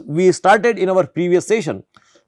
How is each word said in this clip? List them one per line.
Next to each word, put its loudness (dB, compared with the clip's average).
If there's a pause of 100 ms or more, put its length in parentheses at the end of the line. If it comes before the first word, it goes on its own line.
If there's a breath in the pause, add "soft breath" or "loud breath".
we 2
started 0
in 0
our 0
previous -2
session, -4 (440 soft breath)